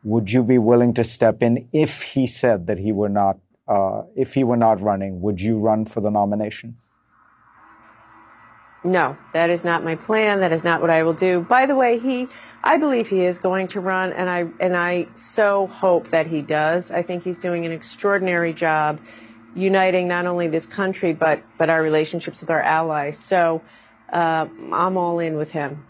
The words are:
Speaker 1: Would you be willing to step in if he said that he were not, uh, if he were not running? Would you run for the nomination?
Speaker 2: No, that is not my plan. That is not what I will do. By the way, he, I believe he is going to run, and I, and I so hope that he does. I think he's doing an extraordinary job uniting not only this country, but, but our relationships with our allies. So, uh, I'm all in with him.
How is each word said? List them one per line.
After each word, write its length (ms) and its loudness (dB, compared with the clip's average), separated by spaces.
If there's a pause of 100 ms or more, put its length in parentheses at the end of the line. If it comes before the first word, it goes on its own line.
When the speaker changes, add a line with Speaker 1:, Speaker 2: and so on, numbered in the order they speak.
Speaker 1:
Would 300 0
you 100 4
be 160 4
willing 360 4
to 100 2
step 360 2
in 320 0
if 300 0
he 240 -2
said 400 0
that 120 -2
he 120 -2
were 180 0
not, 300 0 (300)
uh, 340 0 (140)
if 180 -2
he 80 2
were 140 2
not 240 4
running? 420 -2
Would 180 -2
you 160 0
run 280 0
for 160 -6
the 100 -2
nomination? 680 -2 (2000)
Speaker 2:
No, 360 2 (160)
that 160 2
is 120 0
not 220 0
my 100 -2
plan. 460 0
That 120 2
is 120 -2
not 160 2
what 80 2
I 140 4
will 100 2
do. 300 2
By 240 4
the 100 0
way, 220 2
he, 300 -4 (360)
I 140 4
believe 300 0
he 180 2
is 120 0
going 300 -2
to 120 -8
run, 340 -2
and 160 -2
I, 160 -2 (120)
and 160 0
I 400 -2
so 520 0
hope 420 0
that 180 0
he 140 -4
does. 500 -2
I 120 -2
think 200 -6
he's 140 -6
doing 300 -4
an 60 -6
extraordinary 840 -2
job 440 0 (560)
uniting 540 2
not 160 -2
only 240 -2
this 180 -2
country, 460 -2
but, 300 0 (160)
but 100 2
our 140 2
relationships 580 -2
with 80 -10
our 140 0
allies. 560 -2
So, 420 0 (540)
uh, 320 0 (260)
I'm 240 0
all 220 -2
in 180 -4
with 160 -6
him. 380 -6